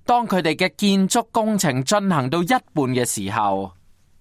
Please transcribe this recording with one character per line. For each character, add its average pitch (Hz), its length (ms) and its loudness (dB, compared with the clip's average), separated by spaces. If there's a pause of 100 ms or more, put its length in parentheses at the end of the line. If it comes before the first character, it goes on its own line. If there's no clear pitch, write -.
當 240 220 2
佢 185 140 0
哋 160 140 0
嘅 185 200 0
建 196 320 2
築 226 240 0
工 220 260 0
程 135 260 0
進 196 300 0
行 131 160 0
到 170 140 0
一 165 40 -4
半 - 260 -2
嘅 127 320 0
時 101 260 -6
候， 98 400 -2 (500)